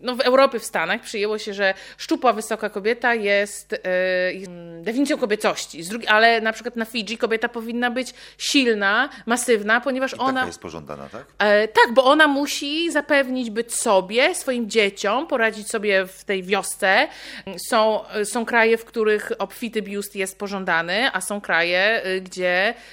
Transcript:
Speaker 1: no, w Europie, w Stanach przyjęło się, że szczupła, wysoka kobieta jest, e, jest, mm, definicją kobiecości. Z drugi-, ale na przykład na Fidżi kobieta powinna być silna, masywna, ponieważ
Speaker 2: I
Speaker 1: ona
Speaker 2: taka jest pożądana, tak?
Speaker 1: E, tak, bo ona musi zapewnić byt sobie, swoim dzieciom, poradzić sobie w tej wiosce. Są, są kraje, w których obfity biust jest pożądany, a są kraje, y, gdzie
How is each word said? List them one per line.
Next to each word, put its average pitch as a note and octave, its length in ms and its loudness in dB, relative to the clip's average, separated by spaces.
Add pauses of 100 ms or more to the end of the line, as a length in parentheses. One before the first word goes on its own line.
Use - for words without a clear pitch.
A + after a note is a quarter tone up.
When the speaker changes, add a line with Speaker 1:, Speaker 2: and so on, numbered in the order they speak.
Speaker 1:
no, A#3+ 140 -4
w A#3+ 60 0
Europie, C4 380 4
w - 60 -10
Stanach F#3 360 -2
przyjęło G#3+ 360 -4
się, G#3+ 160 -10
że G3 200 0 (240)
szczupła, C#4+ 360 0
wysoka G#3+ 360 -6
kobieta A#3 460 0
jest, G3+ 580 0 (100)
e, F#3 500 0
jest, F#3+ 140 -10
mm, E3+ 360 -14
definicją C4 340 0
kobiecości. G3+ 640 -2
Z E3+ 60 -10
drugi-, A3+ 180 -6
ale A3+ 340 6
na A3 120 -2
przykład - 220 -12
na A3+ 100 -4
Fidżi A3+ 320 -6
kobieta A3+ 320 -2
powinna A#3+ 420 -4
być B3+ 220 -6 (240)
silna, A3+ 720 2 (160)
masywna, A3+ 560 2
ponieważ C4 320 -2
Speaker 2:
I - 40 -10
Speaker 1:
ona C4 160 0
Speaker 2:
taka B3+ 140 -2
jest - 140 -12
pożądana, D2 480 -12
tak? B2 160 -16 (140)
Speaker 1:
E, G#3 280 4
tak, A#3+ 260 4
bo B3+ 100 6
ona D4+ 240 8
musi D4 640 -2
zapewnić C4 580 0
byt A3+ 240 -6
sobie, A3+ 640 2
swoim A#3+ 340 -4
dzieciom, G#3+ 580 0
poradzić A3 420 -2
sobie G3 380 0
w - 160 -20
tej F#3+ 200 -4
wiosce. G3 640 2 (600)
Są, A3 300 4 (240)
są A3+ 220 -4
kraje, A3+ 320 4
w A3+ 80 -18
których G#3+ 540 0
obfity G#3+ 420 -6
biust G3 340 -8
jest F#3+ 240 -6
pożądany, F#3+ 720 0
a F#3 80 -4
są G3+ 200 -6
kraje, F3+ 640 2
y, F#3+ 160 -2
gdzie F#3 520 0 (200)